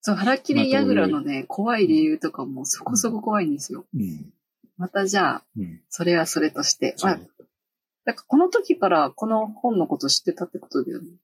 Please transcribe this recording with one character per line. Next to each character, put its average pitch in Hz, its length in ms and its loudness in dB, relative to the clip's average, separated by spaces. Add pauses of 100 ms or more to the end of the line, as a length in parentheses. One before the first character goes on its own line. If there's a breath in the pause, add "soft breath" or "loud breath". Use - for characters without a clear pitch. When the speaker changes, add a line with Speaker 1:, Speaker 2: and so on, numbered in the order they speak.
Speaker 1:
そ 208 120 0
う、 - 20 2
腹 233 220 2
切 285 160 -4
り 277 160 2
櫓 202 380 4
の 294 140 0
ね、 - 20 -8
Speaker 2:
ま - 0 -
た - 60 -4
お 285 40 -4
い 269 40 -4
お - 40 -4
い。 - 60 -8
Speaker 1:
怖 226 320 -2
い 190 80 6
理 156 160 6
由 156 160 0
と 160 120 -4
か - 140 -8
も 131 200 -10
そ - 180 -4
こ 240 120 -2
そ 226 160 0
こ 214 100 -6
怖 214 200 0
い 170 60 0
ん 147 60 0
で 143 60 -6
す - 140 -10
よ。 156 220 -14
Speaker 2:
う - 20 -2
ん。 82 340 -6 (460)
Speaker 1:
ま 180 100 -6
た 196 200 0
じ 196 100 0
ゃ 151 200 2
あ、 - 80 -14 (120)
Speaker 2:
う 101 60 -6
ん。 82 260 -12
Speaker 1:
そ - 140 -6
れ 175 120 4
は 165 120 2
そ - 120 -2
れ 156 120 2
と 147 100 -6
し - 140 0
て。 - 220 -2
Speaker 2:
そ 190 100 0
う。 190 40 4
Speaker 1:
ま - 60 0
あ、 - 20 -12 (880)
な 226 80 -2
ん - 20 -6
か - 100 -20
こ 269 120 2
の 359 120 6
時 381 280 0
か 196 120 2
ら 156 220 4
こ - 140 -8
の 220 220 0
本 214 320 -2
の 160 80 0
こ 143 100 -2
と 139 120 -4
知 - 120 0
っ - 20 -20
て 175 100 -2
た 175 120 -6
っ - 60 -18
て - 80 -12
こ - 100 -20
と - 140 -2
だ - 80 -6
よ - 100 -10
ね。 - 80 -16 (140)